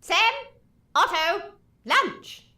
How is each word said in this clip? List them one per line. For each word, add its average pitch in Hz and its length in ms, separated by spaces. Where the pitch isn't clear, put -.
Sam, 440 340
Otto, 339 580
lunch! - 600